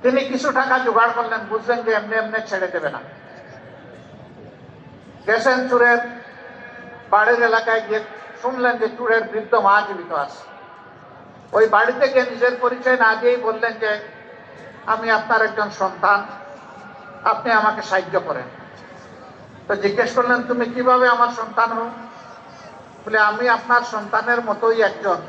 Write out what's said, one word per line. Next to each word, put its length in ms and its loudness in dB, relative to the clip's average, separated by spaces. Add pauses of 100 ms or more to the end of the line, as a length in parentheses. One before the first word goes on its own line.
তিনি 220 2
কিছু 280 -2
টাকা 260 2
জোগাড় 340 2
করলেন, 280 -4
বুঝলেন 420 -2
যে 100 0
এমনি 240 -2
এমনি 320 -4
ছেড়ে 200 -4
দেবে 220 -4
না। 80 -10 (2250)
গেছেন 420 2
চুরের 300 4 (1120)
বাড়ির 320 4
এলাকায় 460 0
গিয়ে 120 -2 (420)
শুনলেন 360 -2
যে 100 -2
চুরের 360 0
বৃদ্ধ 300 -2
মা 340 4
জীবিত 240 -10
আছে। 320 -6 (1080)
ওই 160 4
বাড়িতে 400 4
গিয়ে 220 4
নিজের 200 2 (100)
পরিচয় 360 0
না 180 4
দিয়েই 220 2
বললেন 360 -2
যে, 360 -4 (800)
"আমি 240 -2
আপনার 320 2
একজন 280 -2
সন্তান, 560 0 (1000)
আপনি 280 0
আমাকে 300 2
সাহায্য 380 -2
করেন।" 240 -6 (1200)
তো 80 0
জিজ্ঞেস 380 0
করলেন, 280 2
"তুমি 220 -2
কিভাবে 440 2
আমার 200 4
সন্তান 440 -2
হও?" 180 -6 (1160)
বলে, 120 0
"আমি 300 2
আপনার 320 2
সন্তানের 600 -2
মতোই 420 2
একজন। 340 0 (120)